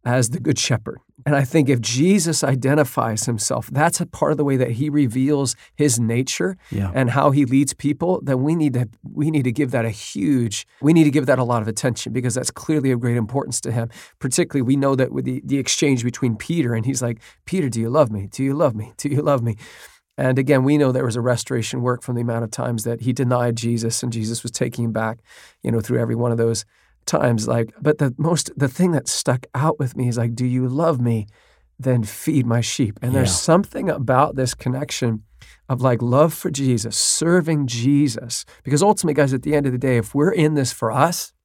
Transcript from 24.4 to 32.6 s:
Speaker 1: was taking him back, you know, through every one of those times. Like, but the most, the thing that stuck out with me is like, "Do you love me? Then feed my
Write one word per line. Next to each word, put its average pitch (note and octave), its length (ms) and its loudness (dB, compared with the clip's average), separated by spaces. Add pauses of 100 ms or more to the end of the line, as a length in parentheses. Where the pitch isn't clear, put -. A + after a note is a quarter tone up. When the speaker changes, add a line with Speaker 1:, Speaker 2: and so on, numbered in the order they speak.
Speaker 1:
was A#2+ 80 -8
taking B2 360 -4
him A2+ 60 -4
back, A2+ 280 -4 (420)
you B2 80 -4
know, A#2 100 0
through A#2+ 200 -2
every A#2 160 -2
one A#2+ 160 0
of A2+ 60 -2
those A#2 260 0 (420)
times. A#2+ 400 2
Like, A#2 340 0
but D3+ 180 2
the C3+ 200 2
most, D#3 380 0
the C3+ 120 0
thing F3 240 2
that C#3+ 160 0
stuck - 460 -2
out D3+ 240 0
with B2+ 180 -4
me B2+ 120 0
is A#2 100 -2
like, A#2 160 -2
"Do A#2+ 100 -4
you B2+ 240 0
love D3 320 0
me? A2+ 280 0 (500)
Then B2+ 240 0
feed A#2+ 440 0
my A#2 140 2